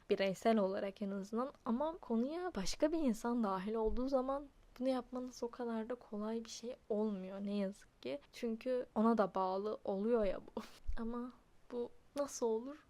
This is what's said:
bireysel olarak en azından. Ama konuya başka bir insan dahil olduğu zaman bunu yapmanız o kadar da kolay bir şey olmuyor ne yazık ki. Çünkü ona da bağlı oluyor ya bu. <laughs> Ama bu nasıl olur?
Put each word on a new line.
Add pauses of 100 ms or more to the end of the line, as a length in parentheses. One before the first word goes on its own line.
bireysel
olarak
en
azından. (120)
Ama
konuya
başka
bir
insan
dahil
olduğu
zaman (320)
bunu
yapmanız
o
kadar
da
kolay
bir
şey (140)
olmuyor
ne
yazık
ki. (120)
Çünkü (100)
ona
da
bağlı
oluyor
ya
bu. (180)
<laughs>
Ama (400)
bu (240)
nasıl
olur? (120)